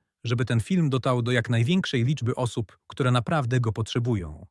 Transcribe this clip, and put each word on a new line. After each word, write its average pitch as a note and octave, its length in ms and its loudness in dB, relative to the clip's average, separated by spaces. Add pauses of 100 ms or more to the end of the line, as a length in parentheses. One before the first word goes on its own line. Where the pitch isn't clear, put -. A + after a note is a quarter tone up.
(240)
żeby B2+ 200 0
ten A2+ 160 2
film E3 300 2
dotarł B2+ 320 0
do A#2+ 100 0
jak A#2 180 2
największej A#2+ 540 2
liczby B2+ 300 0
osób, A#2+ 520 -4
które B2+ 240 0
naprawdę B2+ 500 2
go A2+ 120 0
potrzebują. G#2 800 -4